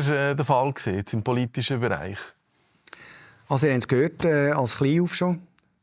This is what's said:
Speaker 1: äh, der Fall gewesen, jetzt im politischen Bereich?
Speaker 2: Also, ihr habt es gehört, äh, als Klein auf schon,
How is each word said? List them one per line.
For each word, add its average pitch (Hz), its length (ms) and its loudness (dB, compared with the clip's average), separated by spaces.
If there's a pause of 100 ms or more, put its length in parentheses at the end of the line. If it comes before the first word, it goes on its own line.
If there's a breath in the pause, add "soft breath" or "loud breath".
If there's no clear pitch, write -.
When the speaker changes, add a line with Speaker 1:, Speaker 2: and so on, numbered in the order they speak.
Speaker 1:
äh, 143 280 0
der 143 100 -2
Fall 135 260 2
gewesen, 104 240 -4
jetzt 98 180 -4
im 113 100 -4
politischen 123 560 -2
Bereich? 98 380 -4 (1300 loud breath)
Speaker 2:
Also, 143 200 2
ihr 135 60 4
habt 120 100 2
es - 40 0
gehört, 143 380 0
äh, 147 260 4
als 135 260 0
Klein 147 240 2
auf 175 140 -2
schon, 180 260 -2 (400)